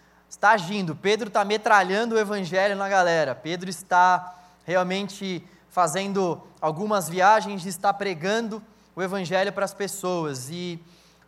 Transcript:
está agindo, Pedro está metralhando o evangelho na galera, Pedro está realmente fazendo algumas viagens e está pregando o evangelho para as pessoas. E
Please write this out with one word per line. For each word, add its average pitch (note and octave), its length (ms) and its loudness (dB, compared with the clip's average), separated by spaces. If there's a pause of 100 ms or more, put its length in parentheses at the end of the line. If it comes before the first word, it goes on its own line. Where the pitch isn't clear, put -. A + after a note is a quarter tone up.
(280)
está - 240 2
agindo, F#3 440 -2
Pedro G#3 320 0
está G#3 160 0
metralhando G#3+ 680 2
o A3 40 4
evangelho G3 560 0
na G3 140 -4
galera, E3+ 460 2
Pedro F3 340 -8
está F3+ 640 2 (300)
realmente F#3 840 -2 (220)
fazendo F3+ 720 0 (180)
algumas F#3 480 -2
viagens F#3+ 600 2
e - 20 -6
está G3 240 -2
pregando G3+ 720 -4 (340)
o F3 60 -4
evangelho F#3+ 500 0
para G3 140 -2
as F#3+ 80 -8
pessoas. E3 760 -4
E F3 340 -10 (440)